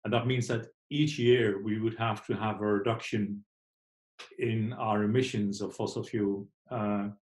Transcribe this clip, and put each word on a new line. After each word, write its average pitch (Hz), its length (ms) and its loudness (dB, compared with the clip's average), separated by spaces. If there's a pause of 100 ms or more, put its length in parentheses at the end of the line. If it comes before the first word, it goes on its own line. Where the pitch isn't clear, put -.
And 110 100 -2
that 117 140 2
means 123 180 0
that 113 220 -4 (220)
each 147 280 0
year 117 440 6
we 110 180 -2
would 113 160 -2
have 113 300 -2
to 117 80 -2
have 104 260 -2
a 104 60 0
reduction 104 760 0 (960)
in 113 360 0
our 107 280 0
emissions 104 580 2
of 95 140 -4
fossil - 300 -4
fuel, 101 420 -2 (240)
uh, 104 380 -2 (200)